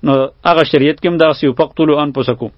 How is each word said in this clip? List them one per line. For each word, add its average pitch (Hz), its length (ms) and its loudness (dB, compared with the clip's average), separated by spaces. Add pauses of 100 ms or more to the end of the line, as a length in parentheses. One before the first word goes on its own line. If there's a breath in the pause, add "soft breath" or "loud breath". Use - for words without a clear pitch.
نو 151 100 -4 (340)
هغه 165 240 4
شریعت 147 300 2
کې 185 80 -2
هم 175 100 -2
دغسې 156 280 2
و، 131 120 0
"فاقتلوا 156 440 0
انفسکم" 127 560 -4